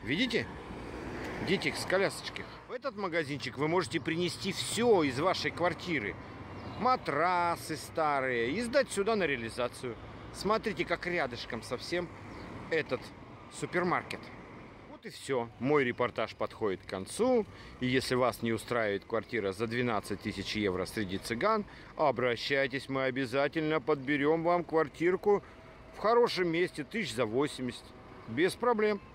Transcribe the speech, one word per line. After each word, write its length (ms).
Видите? 420
Дети 300
с 80
колясочки. 600
В 40
этот 240
магазинчик 640
вы 100
можете 320
принести 520
все 500
из 160
вашей 320
квартиры. 640
Матрасы 960
старые 760
и 100
сдать 280
сюда 240
на 100
реализацию. 720
Смотрите, 540
как 200
рядышком 560
совсем 460
этот 320
супермаркет. 680
Вот 160
и 40
все. 380
Мой 240
репортаж 500
подходит 480
к 80
концу. 560
И 80
если 300
вас 260
не 80
устраивает 540
квартира 480
за 160
двенадцать 540
тысяч 340
евро 300
среди 320
цыган, 460
обращайтесь, 920
мы 160
обязательно 760
подберем 640
вам 220
квартирку 800
в 60
хорошем 480
месте, 340
тысяч 320
за 120
восемьдесят. 580
Без 300
проблем. 440